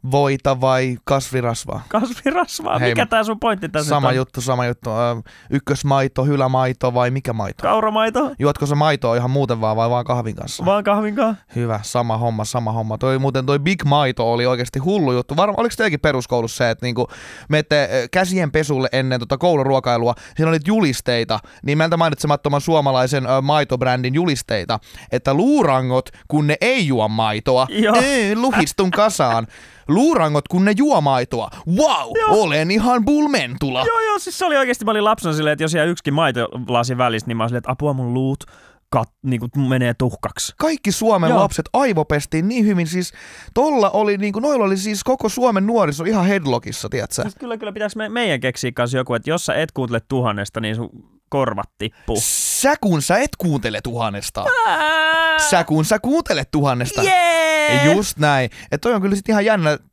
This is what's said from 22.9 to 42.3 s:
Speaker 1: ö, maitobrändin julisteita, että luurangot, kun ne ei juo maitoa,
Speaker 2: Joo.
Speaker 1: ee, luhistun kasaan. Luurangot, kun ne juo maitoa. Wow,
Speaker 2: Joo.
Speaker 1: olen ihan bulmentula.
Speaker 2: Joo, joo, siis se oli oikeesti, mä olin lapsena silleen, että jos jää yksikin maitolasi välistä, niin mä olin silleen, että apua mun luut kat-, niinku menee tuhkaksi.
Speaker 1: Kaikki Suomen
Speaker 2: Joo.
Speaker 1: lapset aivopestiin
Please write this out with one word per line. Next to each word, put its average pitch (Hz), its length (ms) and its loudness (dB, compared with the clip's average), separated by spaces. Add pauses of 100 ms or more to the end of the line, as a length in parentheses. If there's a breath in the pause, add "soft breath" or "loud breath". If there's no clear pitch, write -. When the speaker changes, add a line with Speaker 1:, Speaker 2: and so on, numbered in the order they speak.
Speaker 1:
ö, 135 140 2
maitobrändin 131 720 0
julisteita, 123 640 -2 (340 loud breath)
että 135 220 0
luurangot, 139 760 2 (180 loud breath)
kun 147 180 2
ne 151 140 2
ei 233 260 0
juo 113 220 0
maitoa, 110 640 0
Speaker 2:
Joo. 214 320 2
Speaker 1:
ee, 240 340 0
luhistun 202 540 0
kasaan. 135 560 0 (420 loud breath)
Luurangot, 165 600 2
kun 185 160 2
ne 208 120 4
juo 262 240 4
maitoa. 123 500 -2 (260 loud breath)
Wow, 202 340 0 (100)
Speaker 2:
Joo. 220 220 4
Speaker 1:
olen 156 280 0
ihan 226 340 2
bulmentula. 143 840 0
Speaker 2:
Joo, 466 140 0
joo, 415 180 0
siis - 200 -10
se 370 60 -2
oli 302 120 2
oikeesti, 247 280 0
mä 214 60 0
olin 214 140 0
lapsena 208 300 0
silleen, 151 180 0
että 151 120 -2
jos 160 100 -2
jää 156 100 2
yksikin 165 300 -2
maitolasi 123 840 0
välistä, 117 300 0
niin 117 80 -4
mä 113 60 -2
olin 117 60 0
silleen, 120 100 -4
että 120 140 -6
apua 147 200 -2
mun 123 220 -4
luut 135 300 -2 (520 soft breath)
kat-, 110 160 -2 (100)
niinku 123 260 -2 (200)
menee 123 260 2
tuhkaksi. - 640 -4
Speaker 1:
Kaikki 294 340 0
Suomen 208 380 2
Speaker 2:
Joo. 180 100 6
Speaker 1:
lapset 180 320 0
aivopestiin 160 760 0